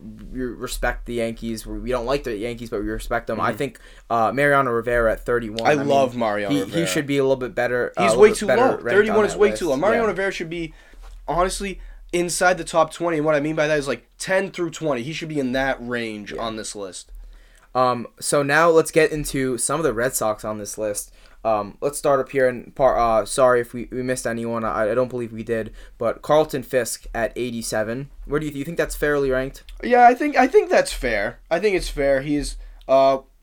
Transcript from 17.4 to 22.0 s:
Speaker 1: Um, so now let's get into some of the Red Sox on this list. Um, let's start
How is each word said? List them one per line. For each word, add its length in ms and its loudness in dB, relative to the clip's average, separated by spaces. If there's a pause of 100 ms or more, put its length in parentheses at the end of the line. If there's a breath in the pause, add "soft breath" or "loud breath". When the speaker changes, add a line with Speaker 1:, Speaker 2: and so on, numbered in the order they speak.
Speaker 1:
Um, 320 0 (140)
so 240 0
now 260 6
let's 220 4
get 180 4
into 480 -2
some 220 -2
of 40 0
the 80 2
Red 220 -2
Sox 300 -2
on 140 -6
this 200 -10
list. 340 -6 (320 soft breath)
Um, 360 -2
let's 180 -4
start 220 2